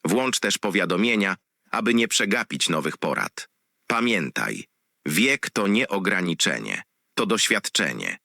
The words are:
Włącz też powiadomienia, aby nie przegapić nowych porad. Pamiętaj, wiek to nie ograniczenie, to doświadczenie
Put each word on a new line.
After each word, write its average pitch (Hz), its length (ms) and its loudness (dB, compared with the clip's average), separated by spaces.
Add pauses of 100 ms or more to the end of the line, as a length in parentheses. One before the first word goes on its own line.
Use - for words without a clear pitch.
Włącz 120 360 0
też 101 180 0
powiadomienia, 95 760 0 (340)
aby 117 240 2
nie 117 140 4
przegapić - 600 0
nowych 78 280 -2
porad. - 520 -4 (380)
Pamiętaj, 95 800 -2 (420)
wiek 117 440 0
to 104 160 0
nie 110 220 2
ograniczenie, 87 960 -2 (320)
to 117 120 -2
doświadczenie 95 1000 0